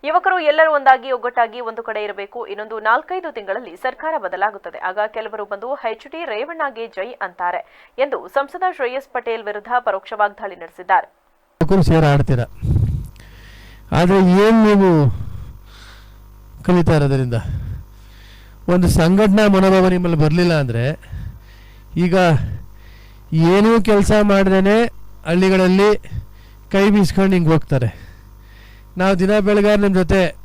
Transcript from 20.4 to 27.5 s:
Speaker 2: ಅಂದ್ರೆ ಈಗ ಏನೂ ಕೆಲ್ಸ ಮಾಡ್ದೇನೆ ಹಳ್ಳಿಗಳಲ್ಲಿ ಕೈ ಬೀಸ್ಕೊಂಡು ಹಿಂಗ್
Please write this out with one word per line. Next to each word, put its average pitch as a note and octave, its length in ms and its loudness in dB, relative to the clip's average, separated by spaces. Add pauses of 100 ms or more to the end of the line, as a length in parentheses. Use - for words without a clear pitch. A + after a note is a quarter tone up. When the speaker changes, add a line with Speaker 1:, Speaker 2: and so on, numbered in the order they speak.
Speaker 2:
ಅಂದ್ರೆ A#2 200 -4 (1200)
ಈಗ F3 100 0 (1400)
ಏನೂ G#3+ 160 4 (180)
ಕೆಲ್ಸ G#3 220 4 (220)
ಮಾಡ್ದೇನೆ G3 440 4 (520)
ಹಳ್ಳಿಗಳಲ್ಲಿ F#3 580 4 (840)
ಕೈ G3 120 2 (120)
ಬೀಸ್ಕೊಂಡು G3 400 2
ಹಿಂಗ್ E3+ 160 2